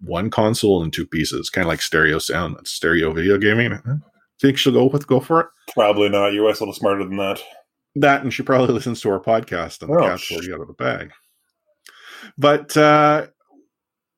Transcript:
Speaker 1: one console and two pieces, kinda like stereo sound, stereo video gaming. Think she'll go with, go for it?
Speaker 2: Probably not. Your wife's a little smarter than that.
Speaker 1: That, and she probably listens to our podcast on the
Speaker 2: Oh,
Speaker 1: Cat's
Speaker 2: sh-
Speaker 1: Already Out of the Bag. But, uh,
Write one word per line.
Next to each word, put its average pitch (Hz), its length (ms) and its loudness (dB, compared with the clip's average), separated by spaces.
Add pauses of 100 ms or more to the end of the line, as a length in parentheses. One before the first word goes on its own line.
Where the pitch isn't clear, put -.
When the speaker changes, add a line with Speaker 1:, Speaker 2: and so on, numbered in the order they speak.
Speaker 1:
one 92 300 -6
console 107 540 2
and 78 80 -6
two - 160 -6
pieces, - 420 -4
kinda 90 160 -2
like 80 160 -2
stereo 80 380 -4
sound, 80 360 -6 (120)
stereo 82 440 -2
video 90 240 0
gaming. 107 460 0 (580)
Think 135 180 2
she'll 135 140 2
go 120 120 4
with, 139 240 0
go 127 100 4
for 165 220 0
it? 165 60 -2 (280)
Speaker 2:
Probably 104 340 4
not. 101 260 2
Your 104 100 2
wife's 107 160 2
a - 20 -8
little 101 100 -4
smarter 101 300 -2
than 95 140 -8
that. 98 260 -4 (540)
Speaker 1:
That, 139 260 2
and 127 100 -4
she 131 120 -6
probably 127 280 2
listens 113 280 -6
to 107 100 -2
our 95 80 0
podcast 90 640 -4
on 85 60 -10
the 151 80 0
Speaker 2:
Oh, 131 120 4
Speaker 1:
Cat's 90 140 -4
Speaker 2:
sh- 92 120 -8
Speaker 1:
Already 87 180 -8
Out 80 80 -10
of - 80 -16
the - 60 -20
Bag. 120 360 -6 (1300)
But, 147 380 2
uh, 151 500 4 (920)